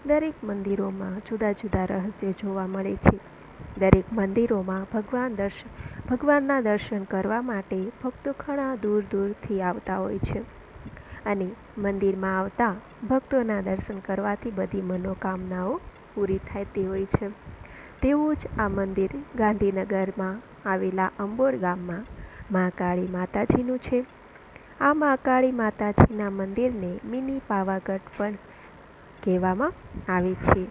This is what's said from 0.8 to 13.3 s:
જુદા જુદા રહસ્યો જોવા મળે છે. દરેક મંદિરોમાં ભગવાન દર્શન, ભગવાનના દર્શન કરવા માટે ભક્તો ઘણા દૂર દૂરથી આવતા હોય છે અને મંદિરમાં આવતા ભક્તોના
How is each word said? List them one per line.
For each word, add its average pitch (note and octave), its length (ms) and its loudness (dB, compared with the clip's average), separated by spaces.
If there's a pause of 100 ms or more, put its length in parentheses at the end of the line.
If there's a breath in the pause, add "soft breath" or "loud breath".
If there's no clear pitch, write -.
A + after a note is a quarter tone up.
જુદા G#3+ 320 0
જુદા F#3+ 320 0
રહસ્યો G3 480 -2
જોવા F#3+ 340 -4
મળે F#3+ 300 -2
છે. - 200 4 (560)
દરેક F#3+ 380 4
મંદિરોમાં G3 760 0
ભગવાન A#3 500 -2
દર્શન, G3 320 -4 (340 loud breath)
ભગવાનના C#4 580 4
દર્શન G#3 440 0
કરવા G#3 360 0
માટે G3+ 360 -4 (180)
ભક્તો B3+ 380 -4
ઘણા C#4 440 -2
દૂર G#3 280 2
દૂરથી G3 560 -2
આવતા F#3 360 -2
હોય F#3+ 220 -2
છે - 220 -2 (840 loud breath)
અને G3 220 0 (300)
મંદિરમાં G3 600 2
આવતા G3 360 0 (300)
ભક્તોના A#3 580 2